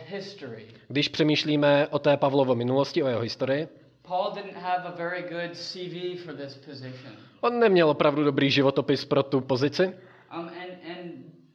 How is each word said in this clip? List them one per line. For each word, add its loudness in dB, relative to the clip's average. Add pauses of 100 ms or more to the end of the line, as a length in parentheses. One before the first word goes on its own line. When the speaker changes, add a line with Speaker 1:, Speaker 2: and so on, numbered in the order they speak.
Speaker 1:
history, -12 (220)
Speaker 2:
Když 0
přemýšlíme 4
o 0
té 4
Pavlovo 2
minulosti, 0
o 2
jeho 0
historii, -2 (340)
Speaker 1:
Paul -4
didn't -12
have -4
a -10
very -6
good -8
C -10
V -8
for -12
this -12
position. -16 (280)
Speaker 2:
on 0
neměl 6
opravdu 2
dobrý 2
životopis 2
pro 2
tu 2
pozici. 0
Speaker 1:
Um, -4 (540)
and, -14
and -12 (440)